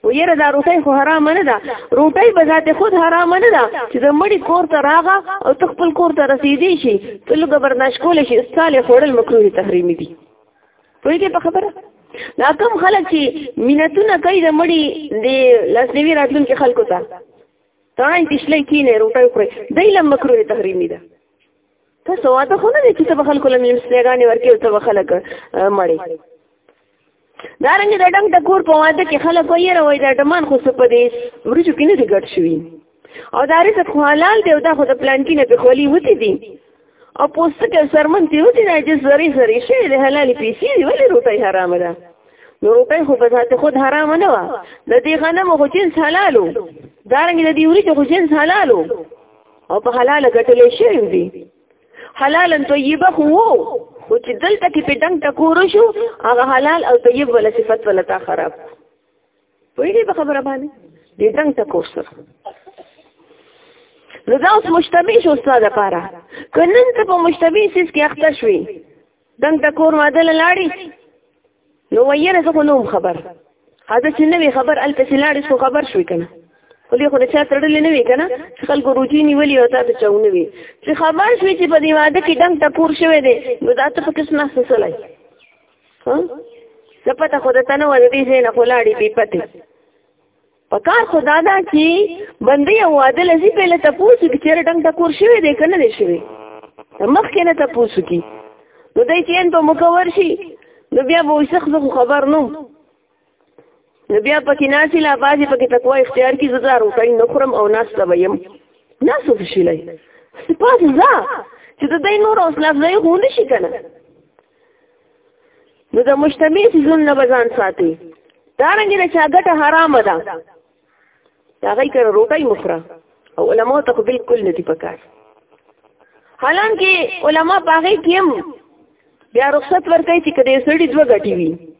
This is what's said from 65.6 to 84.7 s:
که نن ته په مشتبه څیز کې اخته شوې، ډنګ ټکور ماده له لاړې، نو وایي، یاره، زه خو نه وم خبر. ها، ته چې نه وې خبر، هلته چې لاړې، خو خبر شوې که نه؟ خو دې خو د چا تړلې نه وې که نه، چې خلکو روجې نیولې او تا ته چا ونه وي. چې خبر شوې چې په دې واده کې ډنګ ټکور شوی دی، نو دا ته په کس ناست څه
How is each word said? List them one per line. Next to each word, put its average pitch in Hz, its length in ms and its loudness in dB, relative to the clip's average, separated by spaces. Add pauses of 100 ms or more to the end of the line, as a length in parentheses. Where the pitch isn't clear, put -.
که 330 120 2
نن 480 320 4
ته 427 60 0
په 381 120 0 (120)
مشتبه 330 340 0 (120)
څیز 359 200 0
کې 294 160 0
اخته 302 300 0
شوې، 214 200 0 (800)
ډنګ 311 240 0
ټکور 302 300 0
ماده 302 280 2
له 320 200 0
لاړې، 359 260 0 (1200)
نو 233 120 2
وایي، 285 200 0
یاره، 359 180 0
زه 320 100 -2
خو 302 100 0
نه 294 120 2
وم 247 120 0
خبر. 180 300 -4 (720)
ها، 226 120 0
ته 302 100 -2
چې 302 100 -6
نه 320 180 2
وې 302 200 2
خبر، 262 200 0
هلته 277 260 -2
چې 269 180 -2
لاړې، 294 260 -4
خو 277 80 0
خبر 262 260 -2
شوې 190 220 -4
که 170 120 -6
نه؟ 170 120 -8 (600)
خو 240 120 0
دې 294 100 0
خو 277 80 0
د 254 140 2
چا 294 120 2
تړلې 302 400 0
نه 320 80 2
وې 269 160 2
که 247 80 4
نه، 320 100 -4 (300)
چې - 140 -12
خلکو 262 240 -2
روجې 262 340 0
نیولې 285 300 2
او 240 80 4
تا 254 160 0
ته 240 180 -2
چا 214 100 0
ونه 208 220 2
وي. 175 120 0 (400)
چې 302 80 -4 (100)
خبر 320 260 0 (120)
شوې 381 180 0
چې 359 140 0
په 320 120 4
دې 311 140 0
واده 302 220 2
کې 302 200 -2
ډنګ 349 220 2
ټکور 320 280 0 (100)
شوی 320 260 2
دی، 240 100 4 (260)
نو 240 180 0
دا 262 140 0
ته 339 120 -4
په 320 100 -4
کس 302 160 -6
ناست 294 260 -4
څه 247 240 0